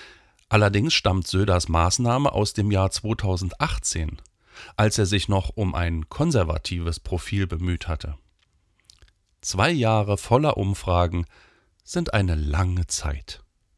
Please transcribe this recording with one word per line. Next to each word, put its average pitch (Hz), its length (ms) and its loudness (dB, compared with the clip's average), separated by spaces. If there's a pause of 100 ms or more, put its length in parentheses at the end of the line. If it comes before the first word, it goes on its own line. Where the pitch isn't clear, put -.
(480)
Allerdings 104 440 4
stammt 95 360 0
Söders 95 400 2
Maßnahme 120 640 2
aus 101 200 0
dem 104 200 0
Jahr 95 180 2
zweitausendachtzehn, 92 1300 -4 (560)
als 107 220 2
er 104 80 4
sich 98 220 0
noch 98 220 0
um 98 240 -2
ein 82 340 -2
konservatives 85 880 -2
Profil 95 480 -4
bemüht 87 400 -4
hatte. 76 320 -6 (1200)
Zwei 107 300 2
Jahre 110 480 2
voller 151 380 2
Umfragen 87 680 0 (580)
sind - 280 -4
eine 95 220 2
lange 85 540 0
Zeit. - 560 -8 (340)